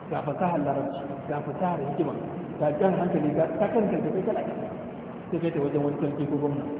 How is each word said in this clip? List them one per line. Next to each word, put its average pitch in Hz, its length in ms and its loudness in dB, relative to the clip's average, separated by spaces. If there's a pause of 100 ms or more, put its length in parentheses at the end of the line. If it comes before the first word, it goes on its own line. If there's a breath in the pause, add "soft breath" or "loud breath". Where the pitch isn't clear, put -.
Ga 147 180 -4
fasahar 147 380 0
larabci, 139 420 -2 (220)
ga 147 160 -4
fasahar 147 400 -2
hikima, 143 340 0 (420)
ga 147 160 2
jan 190 220 4
hankali, 151 380 2
ga 160 160 4
ta - 200 2
kan 214 220 4
kanta 151 200 0
kai 180 140 0
kana 175 180 0 (800)
sai 170 160 -2
kai 165 120 2
ta 156 80 0
wajen 143 240 2
wani 143 160 2
sarki 143 260 0
ko 147 120 0
gwamna. 139 260 2 (160)